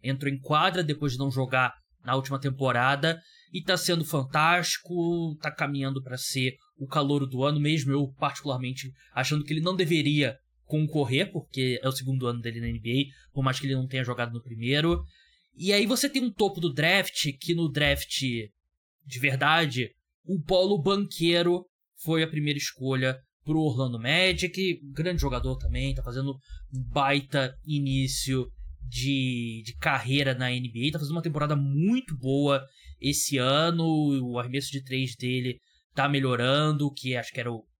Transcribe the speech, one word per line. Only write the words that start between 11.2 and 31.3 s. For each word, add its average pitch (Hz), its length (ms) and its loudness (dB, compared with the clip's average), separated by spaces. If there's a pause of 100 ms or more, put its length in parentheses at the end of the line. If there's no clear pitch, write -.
porque 127 500 -2
é 131 60 -2
o 131 60 0
segundo 131 340 -2
ano 120 140 -2
dele 117 180 -6
na 117 80 -4
N 117 140 -4
B 110 100 -4
A, 139 420 -2
por 135 100 -2
mais 131 160 0
que 143 60 -8
ele 135 100 0
não 131 120 -2
tenha 131 160 -4
jogado 120 300 -4
no 117 100 -10
primeiro. 131 600 0 (500)
E 185 160 -2
aí 202 140 4
você 254 240 2
tem 269 120 -2
um 247 100 -2
topo 196 280 0
do 160 140 0
draft, 170 540 2 (120)
que 170 160 0
no 165 160 0
draft 143 500 0
de 123 1000 -8
verdade, 139 680 2 (360)
o 180 180 -2
Paulo 185 380 4
Banchero 175 840 2 (380)
foi 160 200 2
a 160 40 0
primeira 147 320 -2
escolha 131 580 0 (260)
pro 156 180 2
Orlando 127 360 0
Magic, 180 840 0 (100)
grande 160 300 -2
jogador 127 360 -2
também, 131 380 -2
tá 131 80 -4
fazendo 135 340 -4 (360)
um 131 100 -6
baita 139 720 0 (100)
início 135 800 0 (400)
de, 123 800 -2
de 117 120 -12
carreira 135 560 2
na 123 180 -2
N 123 180 -4
B 113 200 -2
A, - 20 -2
tá 160 80 -4
fazendo 151 160 -2
uma 170 60 -2
temporada 151 340 0